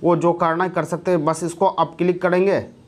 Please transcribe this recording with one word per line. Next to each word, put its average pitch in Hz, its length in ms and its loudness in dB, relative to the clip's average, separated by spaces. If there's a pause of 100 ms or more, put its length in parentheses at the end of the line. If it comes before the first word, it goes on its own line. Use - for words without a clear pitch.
वो 170 120 4
जो 165 180 2
करना 170 300 0
है 185 60 -2
कर 180 140 -2
सकते 175 280 -4
हैं। 165 140 0
बस 160 180 -2
इसको 175 220 -2
आप 165 320 0
क्लिक 175 240 0
करेंगे 180 440 2 (220)